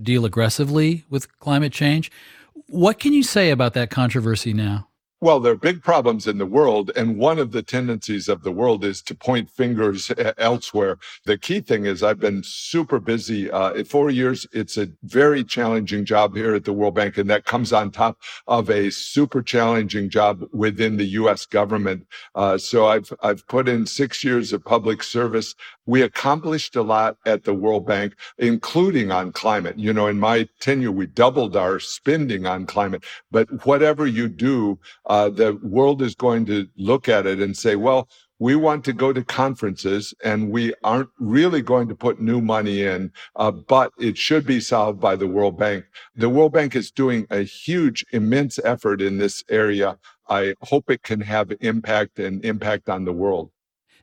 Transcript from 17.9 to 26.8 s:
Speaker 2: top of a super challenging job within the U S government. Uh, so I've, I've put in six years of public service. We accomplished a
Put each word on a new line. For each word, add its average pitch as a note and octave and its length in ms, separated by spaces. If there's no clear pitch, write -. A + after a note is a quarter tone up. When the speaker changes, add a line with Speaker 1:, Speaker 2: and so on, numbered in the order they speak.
Speaker 2:
top A2+ 280
of A2+ 220
a G#2 220
super C#3+ 500
challenging A2+ 680
job G#2 420
within G#2+ 460
the G2+ 80
U G#2+ 240
S G2 160
government. G2+ 600
Uh, G2 240
so A2 280
I've, G#2+ 240
I've G#2 260
put B2+ 220
in A2+ 160
six - 360
years A#2+ 300
of G2+ 140
public A2 360
service. A2+ 520
We B2+ 160
accomplished D3+ 760
a A#2 60